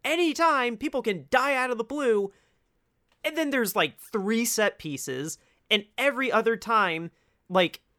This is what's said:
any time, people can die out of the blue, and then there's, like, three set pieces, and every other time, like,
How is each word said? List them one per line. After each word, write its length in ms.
any 280
time, 440
people 240
can 280
die 260
out 160
of 60
the 60
blue, 480
and 120
then 140
there's, 260
like, 240
three 460
set 340
pieces, 580
and 160
every 340
other 240
time, 560
like, 320